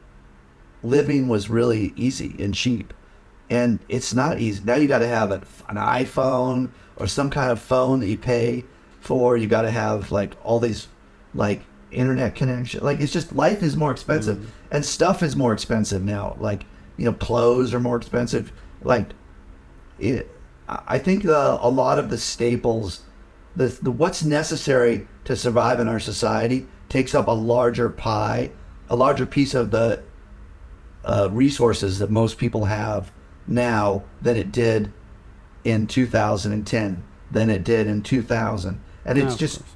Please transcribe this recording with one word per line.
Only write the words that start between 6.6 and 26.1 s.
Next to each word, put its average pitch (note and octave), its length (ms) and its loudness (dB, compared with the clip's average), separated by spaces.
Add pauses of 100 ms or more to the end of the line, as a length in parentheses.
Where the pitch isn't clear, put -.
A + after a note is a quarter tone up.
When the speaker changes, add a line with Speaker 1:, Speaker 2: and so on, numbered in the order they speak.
Speaker 1:
or - 100 -4
some C#3 240 -2
kind C3 200 0
of A2+ 100 -2
phone C3 400 2
that G2 80 -4
you G#2+ 100 -2
pay A#2+ 460 0 (360)
for. B2 360 2
You A2+ 100 0
gotta A2 240 2
have, G#2+ 400 -2
like, G2+ 320 -2
all A#2 180 2
these, A2+ 280 -2 (460)
like, G#2 280 0 (280)
internet B2+ 440 0
connection. B2 480 -4
Like, C#3+ 180 0
it's C#3+ 120 -2
just, - 220 -4
life F3 280 2
is D3 140 0
more D3+ 160 0
expensive, A2+ 460 -2
Speaker 2:
Mm-hmm. G#2+ 80 -12 (260)
Speaker 1:
and D3 120 0
stuff F3 380 2
is C#3+ 140 0
more B2+ 160 2
expensive G#2 520 -2
now. G2+ 360 -4
Like, G#2 240 -4 (320)
you - 80 -4
know, A#2 80 2
clothes A#2+ 640 2
are B2 60 0
more B2 160 0
expensive. A#2+ 560 -2 (300)
Like, - 280 2 (880)
it, - 320 -2 (380)
I, - 200 -10
I C3+ 100 0
think G3 260 0
the, C#3+ 360 4
a A#2+ 80 2
lot C3 300 2
of - 120 -2
the A#2 80 -4
staples, A#2 840 -2 (540)
the, C3 100 2 (160)
the, C3+ 80 0
what's D#3+ 340 0
necessary C#3 840 2 (180)
to C3 120 -2
survive A#2+ 440 2
in A2+ 80 0
our A2+ 120 -2
society A2+ 680 -2 (220)